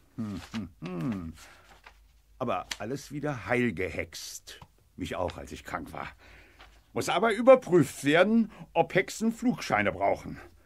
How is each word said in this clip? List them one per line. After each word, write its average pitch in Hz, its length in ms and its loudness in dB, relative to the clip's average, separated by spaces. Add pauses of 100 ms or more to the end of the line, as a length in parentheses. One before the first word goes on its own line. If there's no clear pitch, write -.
(160)
Hm, 101 260 -8 (120)
hm, 95 160 -8 (120)
hm. 131 520 -6 (1040)
Aber 104 280 -4 (120)
alles 127 320 -10
wieder 139 360 -8
heil 120 260 2
gehext. - 840 -8 (360)
Mich 90 200 -8
auch, 87 220 -4
als 71 140 -14
ich 80 120 -14
krank - 300 -8
war. 71 140 -10 (840)
Muss 113 160 -2
aber 196 240 2
überprüft 180 720 6
werden, 196 480 4 (220)
ob 254 200 0
Hexen 202 380 0
Flugscheine 147 600 0
brauchen. 92 480 -2 (260)